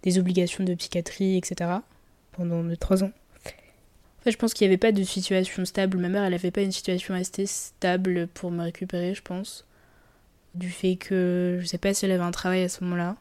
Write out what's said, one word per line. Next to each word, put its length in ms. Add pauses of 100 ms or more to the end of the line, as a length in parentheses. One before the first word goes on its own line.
des 160
obligations 420
de 120
psychiatrie, 640
et 60
cetera, 380 (480)
pendant 320
de 140
trois 260
ans. 80 (340)
En 760
fait, 80
je 60
pense 180
qu'il 140
n'y 40
avait 60
pas 140
de 100
situation 640
stable. 340
Ma 100
mère, 140
elle 120
avait 180
pas 100
une 80
situation 440
assez 320
stable 800
pour 240
me 100
récupérer, 500
je 100
pense. 440 (880)
Du 160
fait 240
que, 680
je 60
sais 120
pas 140
si 120
elle 80
avait 100
un 80
travail 320
à 60
ce 160
moment-là. 360